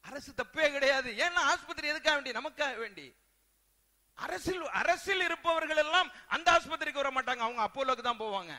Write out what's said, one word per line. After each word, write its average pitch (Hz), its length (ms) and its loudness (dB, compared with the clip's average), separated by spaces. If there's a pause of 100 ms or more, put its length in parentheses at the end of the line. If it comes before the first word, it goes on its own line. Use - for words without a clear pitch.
அரசு 277 320 -14
தப்பே 294 380 2
கிடையாது. 269 420 2
ஏன்னா 320 220 0
ஆஸ்பத்திரி 330 540 0
எதுக்காக 302 320 2
வேண்டி? 254 180 -6
நமக்காக 285 380 -4
வேண்டி. 185 400 -12 (960)
அரசில், 349 540 -4
அரசில் 359 520 2
இருப்பவர்கள் 330 560 0
எல்லாம் 311 360 4 (160)
அந்த 339 240 2
ஆஸ்பத்திரிக்கு 320 400 0
வர 277 180 0
மாட்டாங்க, 254 280 -2
அவங்க 233 240 -2
அப்போலோக்கு 262 380 -2
தான் 233 200 -2
போவாங்க. 196 380 -6